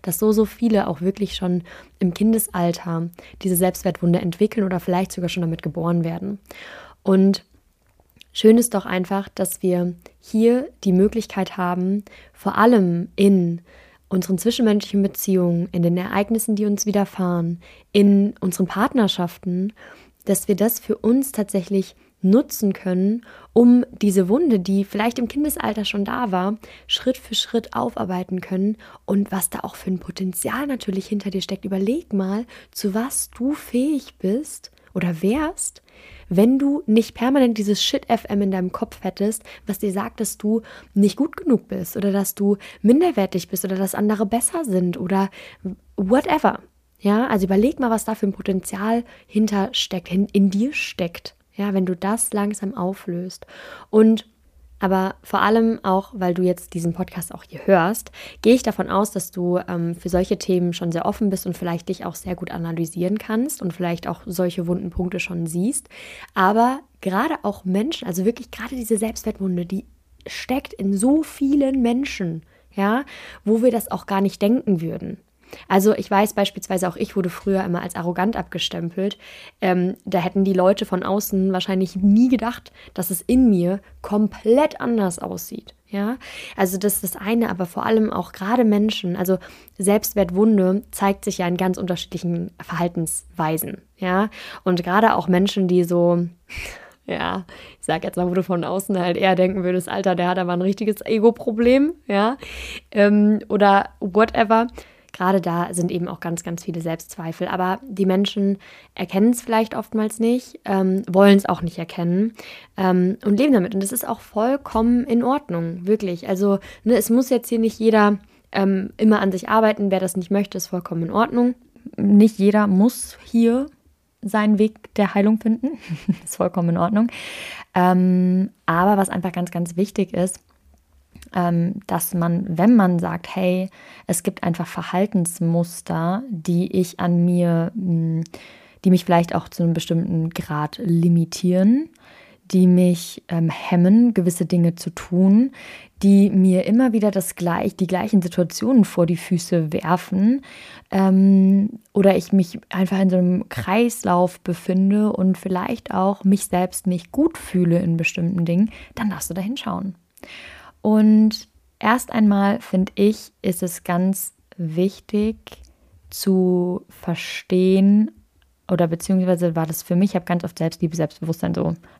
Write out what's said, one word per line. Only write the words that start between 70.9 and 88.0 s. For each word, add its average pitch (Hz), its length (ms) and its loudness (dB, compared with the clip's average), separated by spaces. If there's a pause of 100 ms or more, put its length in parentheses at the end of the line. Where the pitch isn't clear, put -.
so 269 280 2
vielen 269 580 0
Menschen, 233 640 -2 (320)
ja, 214 300 0 (420)
wo 220 160 2
wir 254 80 4
das 226 200 -2
auch - 140 -8
gar 196 160 -2
nicht 196 220 0
denken 202 400 2
würden. 165 340 -8 (520)
Also 196 260 4
ich - 160 -8
weiß 208 240 2
beispielsweise 190 540 -4
auch, 165 80 -8
ich - 200 -8
wurde 180 140 -2
früher 190 340 -2
immer 175 180 -4
als - 120 -10
arrogant 180 420 -2
abgestempelt. 175 800 -6 (420)
Ähm, 185 440 0
da 190 140 -2
hätten 185 260 0
die 196 80 2
Leute 185 340 2
von 180 160 -4
außen 190 500 -2
wahrscheinlich 185 440 -2
nie 208 320 4
gedacht, 240 440 -2 (220)
dass 180 160 -6
es 185 120 -6
in 254 280 4
mir 185 300 2 (220)
komplett 220 800 0
anders 202 380 -2
aussieht. - 560 -12 (140)
Ja? 208 280 -4 (400)
Also 190 220 0
das 196 240 0
ist 185 120 -8
das - 20 -14
eine, 226 320 0
aber 175 180 -4
vor - 200 -6
allem 220 260 2